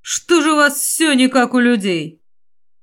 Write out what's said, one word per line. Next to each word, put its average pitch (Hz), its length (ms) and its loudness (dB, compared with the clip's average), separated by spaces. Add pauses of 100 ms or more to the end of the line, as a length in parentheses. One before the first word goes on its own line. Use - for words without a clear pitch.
"Что - 400 -2
же 311 120 0
у 302 40 2
вас 285 220 0
всё - 340 -2
не 254 160 2
как 254 240 0
у 247 60 0
людей?" 196 640 -2 (600)